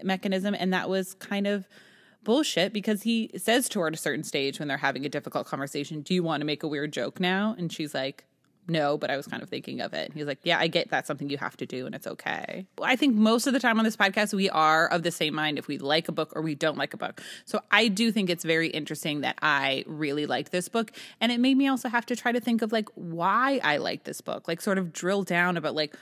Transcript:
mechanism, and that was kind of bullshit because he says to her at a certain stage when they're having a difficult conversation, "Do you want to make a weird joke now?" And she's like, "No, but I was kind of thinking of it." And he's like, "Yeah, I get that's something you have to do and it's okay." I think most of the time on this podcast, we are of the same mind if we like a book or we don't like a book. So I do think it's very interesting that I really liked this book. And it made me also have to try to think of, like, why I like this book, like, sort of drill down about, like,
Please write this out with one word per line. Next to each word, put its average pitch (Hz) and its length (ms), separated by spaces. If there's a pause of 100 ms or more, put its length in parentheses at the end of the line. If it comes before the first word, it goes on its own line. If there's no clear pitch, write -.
mechanism, 190 520
and 185 200
that 180 160
was 190 240
kind 202 320
of 202 200 (580)
bullshit 208 500
because 208 280
he 226 340
says 240 340
to 208 100
her 165 60
at 156 80
a - 20
certain 147 280
stage 139 340
when 151 100
they're 135 80
having 139 300
a - 20
difficult 139 380
conversation, 143 560
"Do 160 100
you 180 100
want 156 180
to 151 40
make 151 200
a 160 40
weird 147 240
joke - 280
now?" 190 360
And 170 160
she's 151 220
like, 135 300 (420)
"No, 151 320
but 139 100
I 139 80
was 139 100
kind - 160
of - 60
thinking - 320
of - 140
it." 78 120
And - 80
he's 151 120
like, 143 160
"Yeah, 170 160
I 165 80
get 165 240
that's 135 160
something 143 240
you 139 80
have - 200
to 135 60
do 127 220
and - 80
it's - 140
okay." - 580 (160)
I 254 140
think 277 180
most 220 320
of 254 80
the 269 60
time 226 180
on 226 60
this 220 120
podcast, 208 380
we 190 160
are 156 380
of 165 160
the 170 80
same 156 200
mind 151 260
if - 100
we 139 100
like 147 300
a 180 40
book 156 220
or 156 80
we 156 140
don't 151 200
like 143 160
a - 60
book. - 240 (240)
So - 140 (100)
I 214 180
do 220 220
think 190 180
it's 170 160
very 165 240
interesting 151 540
that 127 180
I 139 460
really 151 400
liked 117 240
this 180 180
book. 226 220 (300)
And 233 120
it 240 60
made 262 180
me 277 120
also 262 200
have 233 180
to 247 100
try 240 160
to 240 80
think 233 220
of, 220 100
like, 220 240
why 190 640
I 151 160
like - 260
this - 160
book, - 280
like, 170 120
sort 190 160
of 180 160
drill 196 300
down 175 340
about, 147 200
like, 151 260